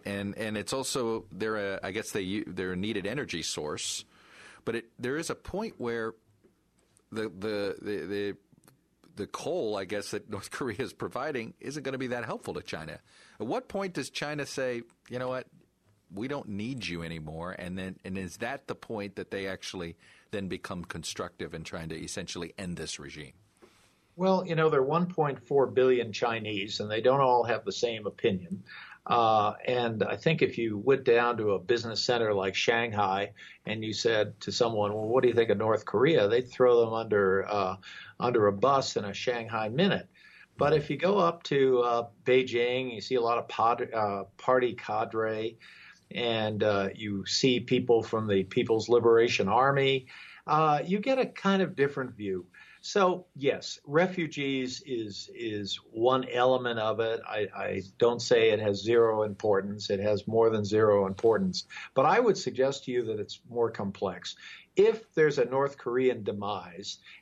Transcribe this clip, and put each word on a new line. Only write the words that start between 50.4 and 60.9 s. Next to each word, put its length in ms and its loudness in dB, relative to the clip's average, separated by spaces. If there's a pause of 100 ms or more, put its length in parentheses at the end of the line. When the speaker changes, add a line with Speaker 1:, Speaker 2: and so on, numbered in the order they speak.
Speaker 1:
uh, 400 2
you 140 0
get 180 0
a 80 2
kind 360 0
of 160 -2
different 380 0
view. 300 -6 (360)
So, 440 2 (100)
yes, 500 -2
refugees 1000 0
is, 500 -8
is 440 -6 (120)
one 380 2
element 500 2
of 220 0
it. 260 -2
I, 280 -2
I 260 -4 (160)
don't 240 4
say 300 6
it 100 4
has 200 0
zero 420 4
importance. 640 0
It 100 0
has 280 0
more 220 4
than 140 0
zero 420 4